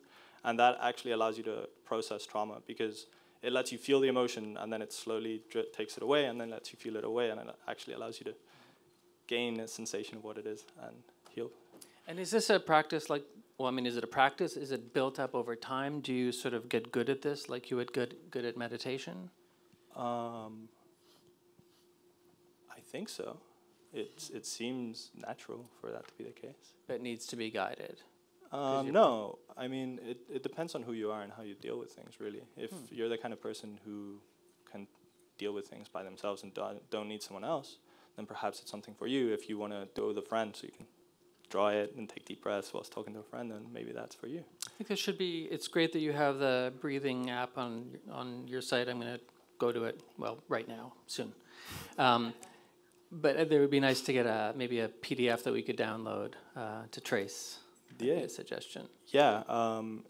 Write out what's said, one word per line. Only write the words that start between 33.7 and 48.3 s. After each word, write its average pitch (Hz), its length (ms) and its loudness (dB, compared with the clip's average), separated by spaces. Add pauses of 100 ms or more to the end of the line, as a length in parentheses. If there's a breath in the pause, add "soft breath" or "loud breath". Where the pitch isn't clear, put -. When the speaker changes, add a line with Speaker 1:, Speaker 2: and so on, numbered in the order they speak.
Speaker 1:
who 101 340 -10 (520)
can 98 160 -12 (500)
deal 101 160 -2
with 101 140 -6
things 107 200 -16
by - 160 -8
themselves 95 400 -6
and 98 100 -14
don't, 104 360 -6
don't 107 180 -4
need 107 140 -8
someone 98 220 -10
else, 135 340 -4 (380 soft breath)
then 107 100 -8
perhaps 104 360 -4
it's - 100 -14
something 104 240 -12
for - 120 -4
you. 123 240 4
If 104 180 -2
you 107 80 -4
wanna 104 360 -4
deal 107 140 0
with 104 100 0
a 101 60 -4
friend 110 320 0
so - 100 -12
you - 60 -12
can - 160 -18 (600)
draw 101 180 4
it 104 300 2
and 107 100 -8
take - 180 -14
deep - 180 -10
breaths 101 300 -2
whilst - 200 -8
talking 107 200 -8
to 107 60 -10
a 107 40 -12
friend, 120 280 -10
then 107 220 -12
maybe 117 180 -8
that's 120 240 -10
for - 120 -12
you. 151 120 -6 (280)
Speaker 2:
I - 100 -14
think 208 100 -8
there 202 100 0
should 190 200 0
be, 170 340 -2
it's 165 160 -4
great 165 240 6
that 165 80 2
you 151 140 2
have 143 260 4
the 127 400 4
breathing 139 500 0
app 123 280 -2
on, 123 400 -6 (120)
on 127 380 -8